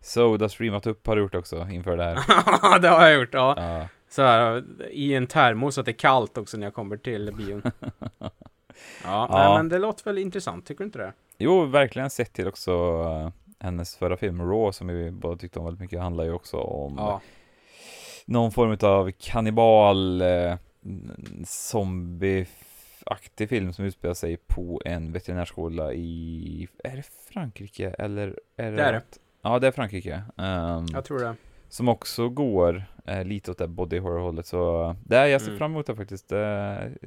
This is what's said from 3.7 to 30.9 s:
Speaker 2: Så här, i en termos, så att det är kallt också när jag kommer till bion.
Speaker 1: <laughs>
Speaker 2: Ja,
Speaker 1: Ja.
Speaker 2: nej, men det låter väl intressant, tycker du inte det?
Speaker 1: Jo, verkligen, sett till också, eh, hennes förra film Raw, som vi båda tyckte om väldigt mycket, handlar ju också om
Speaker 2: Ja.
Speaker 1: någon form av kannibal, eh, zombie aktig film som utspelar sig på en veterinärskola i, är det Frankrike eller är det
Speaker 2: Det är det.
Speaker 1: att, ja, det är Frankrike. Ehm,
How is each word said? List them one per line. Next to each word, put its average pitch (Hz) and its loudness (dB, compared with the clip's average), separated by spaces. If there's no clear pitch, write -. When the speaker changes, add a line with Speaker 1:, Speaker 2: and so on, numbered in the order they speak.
Speaker 2:
Så - -2
här, 120 6
i 143 -2
en 127 0
termos, 131 2
så 139 -4
att - -4
det 113 -2
är - -4
kallt 131 2
också 110 -10
när 101 -6
jag 101 -10
kommer 104 -8
till 104 -8
bion. 101 -8
Speaker 1:
<laughs> 120 -2
Speaker 2:
Ja, - -10
Speaker 1:
Ja. 104 -2
Speaker 2:
nej, 98 8
men 160 2
det 175 0
låter 214 -4
väl 208 -4
intressant, 185 -8
tycker 202 -10
du - -6
inte 208 -12
det? 95 -10
Speaker 1:
Jo, 165 4
verkligen, 135 0
sett - -4
till 92 -4
också, - -6
eh, 80 -4
hennes 87 -8
förra 90 -2
film 87 -4
Raw, 101 0
som 92 -10
vi 85 -6
båda 87 -8
tyckte 87 -12
om 82 -8
väldigt 85 -10
mycket, 87 -10
handlar 87 -4
ju 82 -4
också - -10
om 71 -8
Speaker 2:
Ja. 104 -4
Speaker 1:
någon 117 2
form 110 2
av 98 4
kannibal, 107 6
eh, 87 2
zombie 92 -4
aktig - -8
film 95 -2
som 98 -6
utspelar 87 -6
sig 85 -6
på 85 -2
en 82 -6
veterinärskola 82 -6
i, 82 -10
är 131 -10
det 139 -12
Frankrike 101 -8
eller 101 -6
är 113 -6
det 107 -4
Speaker 2:
Det 147 2
är 131 4
det. 110 -2
Speaker 1:
att, - -12
ja, 117 0
det 131 4
är 127 4
Frankrike. 98 -8
Ehm, 85 -4